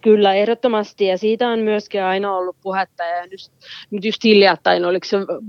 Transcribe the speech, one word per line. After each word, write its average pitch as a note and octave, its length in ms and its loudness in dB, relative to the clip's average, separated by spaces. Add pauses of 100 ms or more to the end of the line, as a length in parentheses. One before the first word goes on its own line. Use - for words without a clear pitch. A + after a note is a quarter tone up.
Kyllä, G#3 320 4
ehdottomasti, G#3 720 -2
ja F#3 120 0
siitä A3 300 -2
on A3+ 120 -2
myöskin G#3 440 -4
aina G3 320 -2
ollut F3+ 260 -6
puhetta, F#3+ 420 -6
ja F3 240 -6
nyt, F#3+ 120 -20 (520)
nyt G3+ 140 -6
just G#3+ 180 -4
hiljattain, F#3 640 4
oliko F3 200 -2
se G3+ 120 -2 (320)